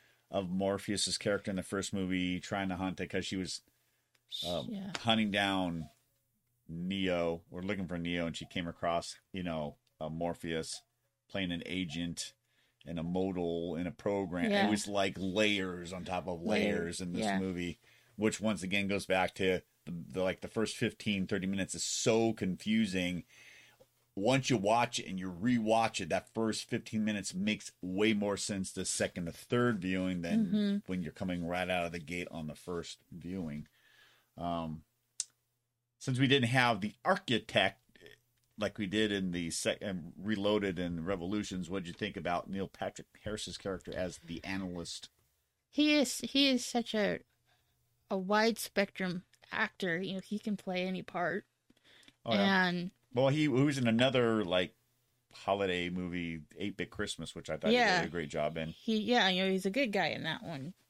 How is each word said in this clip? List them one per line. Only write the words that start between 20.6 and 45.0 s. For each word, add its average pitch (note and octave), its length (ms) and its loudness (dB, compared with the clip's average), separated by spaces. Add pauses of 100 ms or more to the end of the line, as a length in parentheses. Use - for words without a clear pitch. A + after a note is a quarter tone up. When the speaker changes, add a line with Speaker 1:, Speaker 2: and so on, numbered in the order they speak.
Speaker 1:
fifteen, G#2 500 -2
thirty F#2 200 -2
minutes F#2+ 280 -2
is E2 80 -4
so A2+ 500 2
confusing. F#2 880 0 (920)
Once B2+ 340 2
you B2+ 80 4
watch A#2 420 4
it - 80 -8
and F#2 120 -6
you F#2 120 -4
rewatch A2 720 2
it, E2 80 -4
that - 240 -2
first A2 360 0
fifteen A2 340 -2
minutes G#2 300 -2
makes G2+ 380 -2 (100)
way G2+ 320 4
more G2+ 240 0
sense F#2+ 340 -4
the F#2+ 140 -4
second F#2 400 -2
to D#2+ 60 -6
third A#2+ 500 2
viewing F#2 400 0
than G2 260 2
Speaker 2:
Mm-hmm. G#2+ 380 2
Speaker 1:
when - 180 -2
you're - 100 -6
coming F2+ 340 -2
right F2+ 220 0
out F2+ 160 0
of E2+ 60 -4
the F2 80 -6
gate E2+ 320 -6
on D#2+ 160 -8
the D2+ 80 -8
first E2+ 440 -8 (120)
viewing. E2 560 -8 (680)
Um, E2 460 -4 (1160)
since C3 200 -2
we C3+ 80 6
didn't B2 220 6
have A#2+ 320 4
the G#2+ 140 -6 (100)
architect A2+ 720 2 (800)
like G2+ 200 -2
we G#2+ 80 -2
did G#2 260 2
in F#2+ 200 0
the E2+ 180 -2
sec-, - 340 -2
um, F2+ 340 -6
Reloaded G2+ 600 2
and F2 300 -2
Revolutions, F#2+ 600 -2
what'd F#2 180 -4
you E2+ 60 -8
think G2+ 240 -6
about F2 320 -2
Neil F#2+ 180 -4
Patrick - 400 -8 (160)
Harris's G#2 340 -6
character F2+ 380 -6
as F2+ 240 -4
the E2+ 240 -10
analyst? F2+ 640 -6 (600)